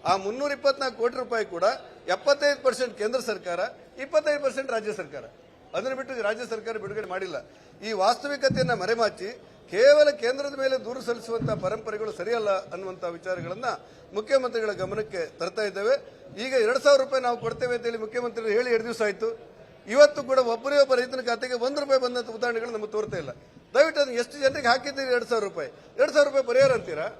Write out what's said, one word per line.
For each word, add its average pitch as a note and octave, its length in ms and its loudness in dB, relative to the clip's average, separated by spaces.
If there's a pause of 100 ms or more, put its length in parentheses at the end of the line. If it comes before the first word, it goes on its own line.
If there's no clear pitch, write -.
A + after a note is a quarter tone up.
ಆ F3 120 4
ಮುನ್ನೂರ B3 360 -4
ಇಪ್ಪತ್ನಾಲ್ಕು C4+ 460 0
ಕೋಟಿ A#3+ 180 0
ರೂಪಾಯಿ A#3+ 280 -2
ಕೂಡ F3 200 -4 (440)
ಎಪ್ಪತ್ತೈದು C#4+ 540 2
ಪರ್ಸೆಂಟ್ B3 360 0
ಕೇಂದ್ರ A#3 220 -2
ಸರ್ಕಾರ, F3+ 400 -4 (400)
ಇಪ್ಪತ್ತೈದು D4 420 0
ಪರ್ಸೆಂಟ್ C4+ 280 -4
ರಾಜ್ಯ G#3+ 220 -2
ಸರ್ಕಾರ. C#3+ 320 -10 (500)
ಅದನ್ನು B3+ 220 -2
ಬಿಟ್ಟು C4 260 -8
ರಾಜ್ಯ A3 240 -2
ಸರ್ಕಾರ A3 320 -8
ಬಿಡುಗಡೆ G3+ 280 -8
ಮಾಡಿಲ್ಲ. F3+ 300 -6 (460)
ಈ A3 100 -6
ವಾಸ್ತವಿಕತೆಯನ್ನ B3+ 800 2
ಮರೆಮಾಚಿ G#3+ 680 -2 (300)
ಕೇವಲ C#4+ 400 8
ಕೇಂದ್ರದ C#4 480 -4
ಮೇಲೆ C4 260 0
ದೂರು B3 180 -8
ಸಲ್ಲಿಸುವಂತ A#3 480 -4
ಪರಂಪರೆಗಳು G#3+ 640 -4
ಸರಿಯಲ್ಲ G#3 380 -2
ಅನ್ನುವಂತ F#3 540 -4
ವಿಚಾರಗಳನ್ನ F3 600 -6 (500)
ಮುಖ್ಯಮಂತ್ರಿಗಳ A3+ 580 0
ಗಮನಕ್ಕೆ F#3 680 -6
ತರ್ತಾ F3+ 240 -4
ಇದ್ದೇವೆ. G3+ 320 0 (520)
ಈಗ C4 60 -4
ಎರಡ್ B3 300 2
ಸಾವಿರ C#4+ 180 8
ರೂಪಾಯಿ C4 220 0
ನಾವು A#3+ 160 0
ಕೊಡ್ತೇವೆ A#3+ 380 -4
ಅಂತೇಳಿ A#3 220 -4
ಮುಖ್ಯಮಂತ್ರಿಗಳು A3+ 540 -4
ಹೇಳಿ B3 180 2
ಎರಡು A3+ 140 2
ದಿವಸ A#3 180 -4
ಆಯ್ತು. A3 540 -4 (300)
ಇವತ್ತು C#4+ 360 6
ಕೂಡ C4 160 2
ಒಬ್ಬರೇ B3+ 400 2
ಒಬ್ಬ C4+ 160 6
ರೈತನ B3+ 260 -2
ಖಾತೆಗೆ A#3+ 340 -2
ಒಂದು C4 260 -2
ರೂಪಾಯಿ C4+ 200 2
ಬಂದಂತ B3 300 -4
ಉದಾಹರಣೆಗಳು A#3 400 -4
ನಮಗೆ G#3+ 220 -8
ತೋರ್ತಾ G#3 240 -4
ಇಲ್ಲ. C#3+ 140 -8 (440)
ದಯವಿಟ್ಟು D#4 260 4
ಅದನ್ನ B3+ 180 0
ಎಷ್ಟು A#3+ 220 -6
ಜನರಿಗೆ C4+ 280 0
ಹಾಕಿದ್ದೀರಿ C4+ 440 2
ಎರಡ್ A#3 120 2
ಸಾವಿರ A3 200 0
ರೂಪಾಯಿ? D#3+ 240 -6 (300)
ಎರಡ್ D4 140 4
ಸಾವಿರ C#4+ 160 6
ರೂಪಾಯಿ C4+ 160 2
ಪರಿಹಾರ B3+ 280 4
ಅಂತೀರಾ? F3 340 -2 (140)